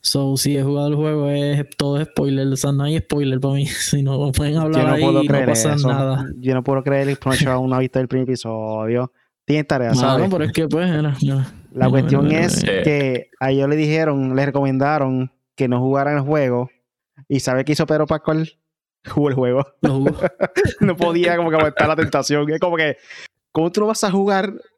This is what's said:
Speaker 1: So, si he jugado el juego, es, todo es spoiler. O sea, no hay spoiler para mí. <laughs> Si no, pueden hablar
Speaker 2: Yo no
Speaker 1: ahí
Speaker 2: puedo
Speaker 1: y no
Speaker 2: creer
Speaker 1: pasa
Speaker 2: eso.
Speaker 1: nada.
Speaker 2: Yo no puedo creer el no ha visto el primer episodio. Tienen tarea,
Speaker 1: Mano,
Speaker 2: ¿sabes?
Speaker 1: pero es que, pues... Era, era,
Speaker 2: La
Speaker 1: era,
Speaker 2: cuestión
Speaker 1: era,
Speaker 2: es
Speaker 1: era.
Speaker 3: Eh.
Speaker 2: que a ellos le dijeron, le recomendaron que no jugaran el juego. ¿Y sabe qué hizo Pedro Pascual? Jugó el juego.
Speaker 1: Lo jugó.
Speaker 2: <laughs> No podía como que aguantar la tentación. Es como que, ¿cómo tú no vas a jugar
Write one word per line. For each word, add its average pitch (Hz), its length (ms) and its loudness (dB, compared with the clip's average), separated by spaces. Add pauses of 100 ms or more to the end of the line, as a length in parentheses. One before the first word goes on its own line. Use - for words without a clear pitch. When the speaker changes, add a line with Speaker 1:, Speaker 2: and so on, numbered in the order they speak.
Speaker 1:
So, 139 320 0
si 143 220 0
he 135 60 0
jugado 143 240 0
el 147 80 0
juego, 151 340 0
es, 143 340 0 (140)
todo 143 240 0
es 156 60 -4
spoiler. 139 400 0
O 135 80 0
sea, 143 160 -2
no 139 140 0
hay 156 120 0
spoiler 139 420 -2
para 135 140 0
mí. 143 120 0
<laughs> - 140 -8 (120)
Si 143 100 0
no, 139 300 -2
pueden 147 260 0
hablar 156 240 2
Speaker 2:
Yo 127 60 2
no - 80 2
Speaker 1:
ahí 156 80 2
Speaker 2:
puedo 160 200 4
Speaker 1:
y 147 40 0
no 143 40 2
Speaker 2:
creer 139 180 4
Speaker 1:
pasa 117 260 2
Speaker 2:
eso. 139 140 2
Speaker 1:
nada. 135 360 0 (140)
Speaker 2:
Yo 127 160 0
no 127 80 0
puedo 135 200 0
creer 139 260 2
el 139 80 -2 (280)
no 131 300 0
ha 127 40 2
visto 131 200 0
el 127 80 -2
primer 131 200 -2
episodio. 113 840 -4 (340)
Tienen 147 220 0
tarea, 127 220 0
Speaker 1:
Mano, 127 120 2
Speaker 2:
¿sabes? 135 300 2
Speaker 1:
pero 165 120 -2
es - 100 -2
que, 165 140 0
pues... 165 220 -2
Era, 156 100 0
era, 139 540 -2 (180)
Speaker 2:
La 127 140 -2
Speaker 1:
era, 131 60 2
Speaker 2:
cuestión 139 400 2
Speaker 1:
era, 165 160 2
Speaker 2:
es - 160 -2
Speaker 1:
era. 95 160 0
Speaker 3:
Eh. - 40 -2
Speaker 2:
que 139 460 -2 (100)
a 135 120 0
ellos 139 180 0
le 147 60 0
dijeron, 151 600 0
le 139 100 2
recomendaron 135 840 0 (240)
que 135 120 0
no 123 120 2
jugaran 139 360 0
el 143 60 0
juego. 131 500 0 (580)
¿Y 139 120 0
sabe 131 220 -2
qué 151 100 -2
hizo 156 120 0
Pedro 151 220 0
Pascual? 156 440 -2 (560)
Jugó 147 220 0
el 131 60 -2
juego. 127 320 0 (140)
Speaker 1:
Lo 135 180 2
jugó. 139 160 0 (340)
Speaker 2:
<laughs> - 300 -2
No 196 180 2
podía 175 400 2
como 170 140 0
que 156 60 2
aguantar 151 320 2
la 156 60 2
tentación. 147 560 0
Es 156 80 -2
como 175 160 0
que, 156 220 0 (540)
¿cómo 165 200 0
tú 208 100 0
no 208 60 2
vas 220 160 -2
a 208 80 0
jugar 196 400 0 (260)